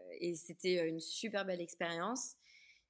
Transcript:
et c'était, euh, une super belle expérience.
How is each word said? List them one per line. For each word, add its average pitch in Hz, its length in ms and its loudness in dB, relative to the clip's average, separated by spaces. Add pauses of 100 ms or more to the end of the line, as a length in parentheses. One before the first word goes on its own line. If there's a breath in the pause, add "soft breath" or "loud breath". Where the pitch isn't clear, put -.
(200)
et 175 140 2
c'était, 180 440 2
euh, 165 100 4
une 160 120 -2
super 202 440 -2
belle 185 160 0
expérience. 170 760 0 (540 soft breath)